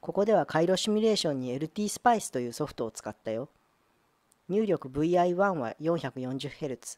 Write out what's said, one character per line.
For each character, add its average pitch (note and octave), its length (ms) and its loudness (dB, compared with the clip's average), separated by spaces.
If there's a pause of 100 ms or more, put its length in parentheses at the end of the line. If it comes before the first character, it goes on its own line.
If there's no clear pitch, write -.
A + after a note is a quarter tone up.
こ E3 120 -8
こ G3+ 120 2
で A3 80 4
は E3 140 4
回 D#3+ 180 2
路 F#3 100 4
シ - 140 -2
ミ G#3+ 100 2
ュ G#3+ 40 0
レ A3 80 4
ー G#3 40 4
シ F3+ 120 -2
ョ D3+ 40 0
ン C3+ 100 -2
に B2+ 100 -4
エ B2+ 80 -4
ル D#3 80 -4
テ G#3 160 -6
ィ - 20 -2
ー G#3 40 -2
ス - 100 -8
パ A#3+ 160 6
イ G3+ 60 -2
ス - 100 -10
と C3 80 -2
い B2 80 -4
う A#2+ 60 -8
ソ D3+ 120 -2
フ - 80 -10
ト A#2 140 -4
を - 20 -6
使 - 180 -12
っ G#2+ 160 -8
た - 60 -6
よ。 A2 180 -4 (1000)
入 G#3 160 2
力 E3 240 -2
ブ C#3+ 160 0
イ F3 140 4
ア F3 80 6
イ F3 80 0
ワ G3 140 2
ン F3+ 100 -2
は A#2 200 -4
四 E3 200 0
百 C3+ 200 -6
四 B2+ 200 -4
十 C#3+ 100 -6
ヘ - 180 -8
ル B2+ 100 -6
ツ。 - 200 -14